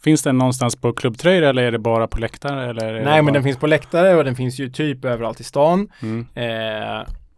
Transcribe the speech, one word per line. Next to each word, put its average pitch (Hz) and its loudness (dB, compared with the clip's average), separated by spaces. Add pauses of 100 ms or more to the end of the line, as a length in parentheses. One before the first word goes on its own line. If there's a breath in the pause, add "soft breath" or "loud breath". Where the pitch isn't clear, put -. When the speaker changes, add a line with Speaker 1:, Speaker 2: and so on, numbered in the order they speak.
Speaker 1:
Finns 156 4
den 131 2
någonstans 127 0
på 120 -2
klubbtröjor 160 2
eller 131 4
är 120 2
det 117 0
bara 113 0
på 110 -4
läktare, 131 -6
eller 113 -6
är 110 -6
det 113 -4
Speaker 2:
Nej, 147 4
men 156 6
Speaker 1:
bara 143 2
Speaker 2:
den 143 2
finns 135 0
på 151 -2
läktare 175 2
och 151 4
den 127 -4
finns 127 -4
ju 131 -6
typ 139 -4
överallt 117 -4
i 117 -16
stan. 175 2 (140 soft breath)
Speaker 1:
Mm. 117 -6
Speaker 2:
Eh, 110 -6 (320)